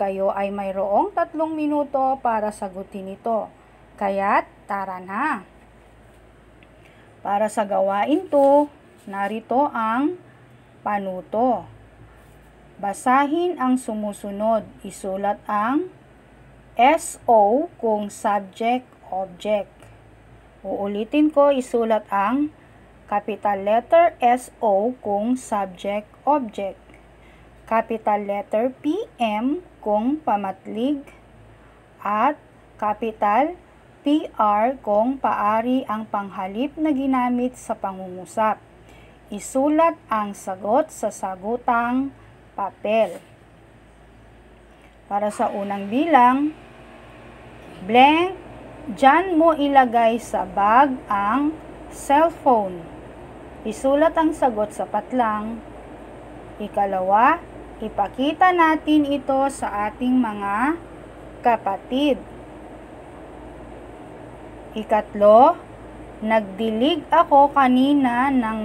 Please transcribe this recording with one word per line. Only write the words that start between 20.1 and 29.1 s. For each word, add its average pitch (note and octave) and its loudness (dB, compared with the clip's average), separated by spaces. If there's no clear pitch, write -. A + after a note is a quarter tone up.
Uulitin G#3 0
ko, C#4+ 4
isulat A3+ 0
ang A#3+ 0
capital G3+ -4
letter B3 4
S B3 2
O A3 0
kung G#3+ -2
subject, G3+ -6
object. A3 -2
Capital A3 0
letter G#3+ -2
P D#4 -2